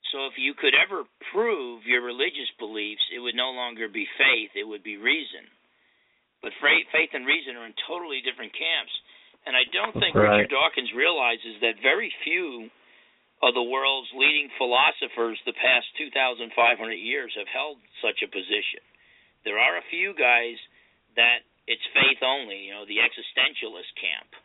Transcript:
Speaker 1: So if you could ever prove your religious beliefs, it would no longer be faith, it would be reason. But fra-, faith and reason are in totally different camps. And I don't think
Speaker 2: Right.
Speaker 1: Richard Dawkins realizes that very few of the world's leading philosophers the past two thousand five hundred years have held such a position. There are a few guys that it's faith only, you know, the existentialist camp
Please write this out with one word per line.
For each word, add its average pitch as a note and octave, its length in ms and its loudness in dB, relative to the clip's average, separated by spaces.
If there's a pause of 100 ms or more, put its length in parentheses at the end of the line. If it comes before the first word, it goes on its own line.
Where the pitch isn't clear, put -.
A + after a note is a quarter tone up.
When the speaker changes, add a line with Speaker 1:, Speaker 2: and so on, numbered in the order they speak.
(160)
Speaker 1:
So C3+ 160 -6
if B2+ 80 -14
you C#3 160 -2
could C3+ 220 4
ever F3+ 260 2 (320)
prove D3 480 -2
your B2 220 2
religious B2+ 500 -4
beliefs, G#2+ 560 -6
it B2 80 -10
would A#2+ 160 -6
no B2+ 160 -2
longer A#2+ 380 -8
be G2+ 260 -6
faith, B2 400 2
it G2+ 80 -6
would G#2+ 220 -12
be G#2+ 100 -10
reason. A#2 480 -4 (960)
But - 240 -12
fra-, D3+ 320 4
faith D#3 160 2
and B2+ 160 -6
reason C3+ 320 -2
are A#2 80 -14
in A2 80 -16 (140)
totally D#3+ 340 -8
different A#2 320 -8
camps. D#3 380 -4 (500)
And B2+ 160 2
I B2+ 160 4
don't G#3 240 0
think - 160 2
Speaker 2:
Right. G#2 240 8
Speaker 1:
Richard G#2 160 2
Dawkins C3+ 400 0
realizes A#2+ 640 0
that A2+ 240 0
very D#3 300 2 (100)
few D3+ 480 -4 (720)
of B2 80 6
the A#2+ 120 2
world's C3 520 0
leading C#3+ 400 4
philosophers B2 880 2
the A#2+ 160 -6
past B2 240 4 (160)
two D3+ 160 -6
thousand B2 400 0
five A#2 240 6
hundred A2 240 -6
years B2 320 -4
have G#2 160 -8
held C#3 240 -6 (240)
such - 240 -2
a G2+ 80 -6
position. G2 480 -2 (640)
There G#2 160 -2
are C3+ 160 4
a F3 160 -8
few F#3 240 -2
guys A#2+ 400 4 (640)
that A#2+ 240 4 (240)
it's A#2 240 -2
faith C#3 320 2
only, A2+ 440 -2
you G2 40 -14
know, G#2 160 -14
the G#2 160 2
existentialist A#2 960 -2
camp - 320 -8 (140)